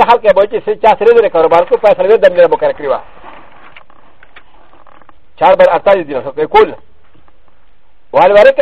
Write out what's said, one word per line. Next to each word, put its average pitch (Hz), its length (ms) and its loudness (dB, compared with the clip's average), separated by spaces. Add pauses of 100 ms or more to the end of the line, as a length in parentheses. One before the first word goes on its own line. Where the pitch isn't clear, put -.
حال 233 120 2
کې 208 140 0
به 190 80 0
چې 208 240 -6
څه 208 60 -4 (100)
چا 220 80 2 (100)
سره 233 220 2
دې 196 80 -2
کاروبار 165 360 0
کو، 233 100 -4
پیسې 202 340 0
دې 220 80 2
دنه 180 300 2
مقرر 151 260 -4
کړی 147 140 -14
و. 120 120 -6 (2500)
چار 180 160 2
بر 185 100 2 (100)
اړتالیس 190 320 -2
دینار 131 160 -10
شو 147 240 -8
کول. 381 280 0 (1400)
والورق 202 480 4